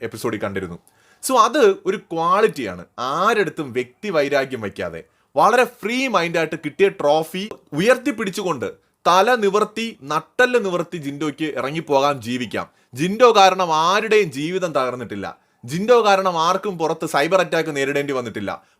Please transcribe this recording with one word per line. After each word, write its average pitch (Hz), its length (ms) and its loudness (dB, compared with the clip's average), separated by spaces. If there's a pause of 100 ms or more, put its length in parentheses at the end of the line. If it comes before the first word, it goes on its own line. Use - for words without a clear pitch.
എപ്പിസോഡിൽ 113 420 -6
കണ്ടിരുന്നു. 92 360 -6 (500)
So 262 80 2
അത് 226 380 4 (100)
ഒരു 202 120 -4
ക്വാളിറ്റിയാണ്. 165 880 -2 (140)
ആരടുത്തും 160 760 -2
വ്യക്തി 127 360 -6
വൈരാഗ്യം 135 520 0
വയ്ക്കാതെ 90 420 -8 (320)
വളരെ 214 280 4
ഫ്രീ 247 440 -4
മൈൻഡായിട്ട് 170 480 -2
കിട്ടിയ 175 340 0
ട്രോഫി 160 600 -2 (240)
ഉയർത്തിപ്പിടിച്ചുകൊണ്ട് 202 960 -2 (360)
തല 196 280 6
നിവർത്തി, 214 680 -2
നട്ടല് 214 640 0
നിവർത്തി 175 320 -4
ജിൻഡോയ്ക്ക് 143 480 -6
ഇറങ്ങിപ്പോകാം, 139 760 0
ജീവിക്കാം. 113 480 -6 (240)
ജിൻഡോ 214 420 2
കാരണം 185 400 4
ആരുടെയും 196 560 2
ജീവിതം 165 400 -4
തകർന്നിട്ടില്ല. 123 800 -6 (160)
ജിൻഡോ 208 400 4
കാരണം 190 360 4
ആർക്കും 185 360 0
പുറത്ത് 160 280 -2
സൈബർ 160 340 2
അറ്റാക്ക് 160 360 -2
നേരിടേണ്ടി 143 380 -2
വന്നിട്ടില്ല. 110 500 -6 (160)